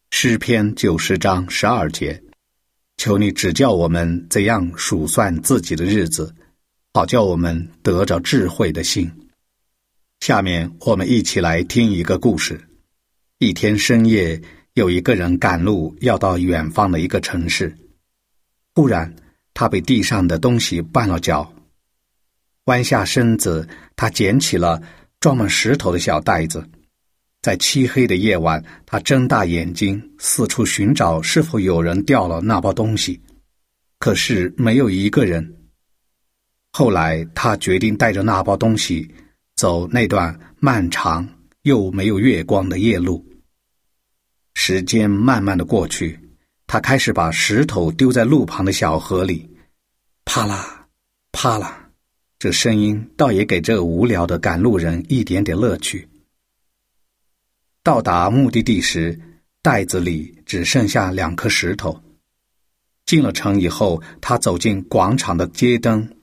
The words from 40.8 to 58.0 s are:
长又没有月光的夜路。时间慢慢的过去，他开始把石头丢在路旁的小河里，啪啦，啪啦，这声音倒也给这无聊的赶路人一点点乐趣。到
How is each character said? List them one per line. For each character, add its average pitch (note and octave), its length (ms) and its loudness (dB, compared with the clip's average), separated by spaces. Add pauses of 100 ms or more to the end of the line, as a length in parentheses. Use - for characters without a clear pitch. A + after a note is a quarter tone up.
长 E2+ 400 -4 (340)
又 A2 280 2
没 F#2+ 160 -4
有 G#2+ 100 2
月 G2+ 280 2
光 F#2+ 240 0
的 F#2 100 -4
夜 G#2 180 2
路。 F2 300 -2 (1300)
时 - 260 -2
间 G#2+ 300 0
慢 G#2+ 320 2
慢 G2 160 -2
的 F2+ 60 -2
过 F2+ 240 0
去， - 280 -6 (520)
他 A2 100 -2
开 - 180 2
始 A#2+ 160 0
把 E2 160 0
石 G#2+ 380 0
头 E2+ 240 0
丢 B2+ 220 2
在 B2 120 2
路 C3 200 4
旁 F#2+ 200 -4
的 G2 60 0
小 E2 260 0
河 F#2 280 -2
里， F2 260 -6 (760)
啪 - 220 -2
啦， - 400 -10 (460)
啪 A#2 260 -2
啦， - 320 -12 (480)
这 F#2 140 -2
声 A2 260 2
音 G#2+ 380 0
倒 C3+ 160 2
也 G2+ 120 2
给 F#2+ 160 0
这 G2+ 220 0
无 E2+ 240 0
聊 F#2+ 180 0
的 E2+ 140 -2
赶 F2 220 -2
路 G#2+ 180 2
人 E2 300 -2
一 B2 160 0
点 F#2 180 -2
点 F2+ 140 -2
乐 G2+ 220 0
趣。 - 300 -10 (1700)
到 C#3 180 2